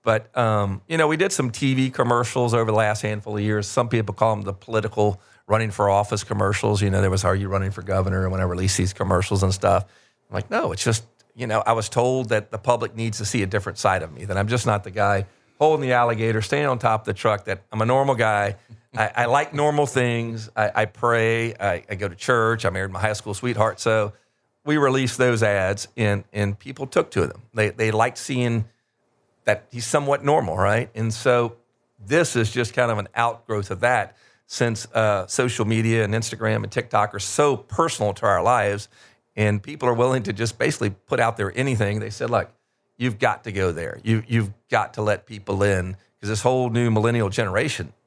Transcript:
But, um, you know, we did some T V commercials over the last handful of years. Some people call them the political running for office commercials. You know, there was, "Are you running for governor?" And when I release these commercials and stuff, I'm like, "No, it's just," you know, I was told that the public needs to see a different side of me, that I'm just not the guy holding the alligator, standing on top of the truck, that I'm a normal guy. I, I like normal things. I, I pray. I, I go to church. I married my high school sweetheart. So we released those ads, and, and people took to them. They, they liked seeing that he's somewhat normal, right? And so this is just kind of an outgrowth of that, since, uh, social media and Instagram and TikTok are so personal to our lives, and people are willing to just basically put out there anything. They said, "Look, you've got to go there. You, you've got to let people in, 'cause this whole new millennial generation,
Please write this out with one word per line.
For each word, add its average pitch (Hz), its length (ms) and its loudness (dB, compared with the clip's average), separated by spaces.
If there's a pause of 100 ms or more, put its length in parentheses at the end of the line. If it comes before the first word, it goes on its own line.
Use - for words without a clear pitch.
But, 110 340 -2
um, 104 500 0
you 165 100 -2
know, 156 100 4
we 156 100 2
did 190 140 0
some 127 200 -2
T 131 220 0
V 131 160 0
commercials 120 640 0
over 113 180 2
the 107 60 2
last 107 240 0
handful 107 360 -6
of 104 60 -2
years. 104 240 -2
Some 117 220 0
people 107 260 -2
call 110 200 2
them 104 100 -10
the 98 80 -6
political 104 680 0 (280)
running 110 240 2
for 101 180 2
office 104 340 2
commercials. 101 580 0
You 101 100 2
know, 95 100 2
there 95 80 4
was, 95 160 0
"Are 95 100 2
you 98 140 -4
running 98 220 -2
for 92 100 -10
governor?" 95 420 0
And 92 80 -2
when 92 80 -2
I 95 40 0
release 92 340 0
these 92 160 0
commercials 92 500 0
and 95 100 2
stuff, 95 300 2 (460)
I'm 107 60 -12
like, 98 160 -6
"No, 247 200 -2
it's - 120 -6
just," 113 220 0 (300)
you 120 120 -8
know, 107 180 0
I 113 80 4
was 110 160 -2
told 127 400 0
that 107 220 -2
the 110 80 -8
public 113 360 0
needs 113 220 -4
to 104 80 -6
see 117 160 -2
a 98 60 0
different 95 320 -4
side 95 240 2
of 80 100 -12
me, 69 120 -14
that 98 120 -4
I'm 101 100 0
just 120 200 0
not 104 160 0
the 98 80 -12
guy 101 340 0 (340)
holding 147 280 4
the 127 60 2
alligator, 113 480 2
standing 143 280 0
on 127 80 0
top 110 240 0
of - 40 -16
the 110 80 -4
truck, 104 320 0
that 95 160 -6 (100)
I'm 110 100 -4
a 110 40 2
normal 135 300 2
guy. 104 420 0 (380)
I, 110 200 0
I 120 100 2
like 143 300 0
normal 147 320 2
things. 117 680 -2
I, 107 200 0
I 107 100 2
pray. 113 720 0
I, 92 300 -2
I 101 60 -6
go 98 120 -6
to 87 80 -8
church. 113 480 0
I 98 60 0
married 92 220 -4
my 95 80 -8
high 107 140 0
school 104 200 -8
sweetheart. 107 460 -2
So 110 340 0 (520)
we 151 120 2
released 131 400 2
those 120 240 4
ads, 101 460 0 (100)
and, 101 340 0
and 104 280 -2
people 135 260 -10
took - 260 0
to 85 140 2
them. - 160 -10 (140)
They, 107 160 2
they 110 200 0
liked 117 280 0
seeing 120 460 -2 (800)
that 104 260 0
he's 120 140 -8
somewhat 143 400 0
normal, 110 320 2
right? 104 380 2
And 113 180 -2
so 120 420 2 (480)
this 151 320 0
is 113 160 2
just 120 220 -2
kind 123 160 2
of 110 80 0
an 101 180 -6
outgrowth 113 540 -2
of 95 120 -4
that, 120 340 2 (320)
since, 117 460 -2
uh, 104 340 2
social 120 380 0
media 113 380 2
and 101 120 0
Instagram 110 480 -2
and 101 80 -10
TikTok 107 420 0
are 104 60 -10
so 147 360 2
personal 110 600 -2
to - 100 -6
our 95 160 4
lives, 104 480 0 (460)
and 104 260 2
people 131 260 -4
are 123 60 4
willing 127 300 2
to 98 100 -4
just 107 240 -4
basically 135 320 -2
put 120 300 -4
out 113 180 0
there 98 180 -2
anything. 107 440 0
They 104 100 -8
said, 117 200 -6
"Look, 107 200 0 (480)
you've 117 220 -2
got 117 240 0
to 113 80 -10
go 92 200 0
there. 82 320 -8
You, 110 240 2
you've 110 240 0 (200)
got 113 240 -2
to 110 80 -6
let 104 240 0
people 101 340 -4
in, 92 320 2 (260)
'cause 104 100 -6
this 107 120 -2
whole 127 300 2
new 120 180 2
millennial 110 400 2
generation, 107 640 -2 (140)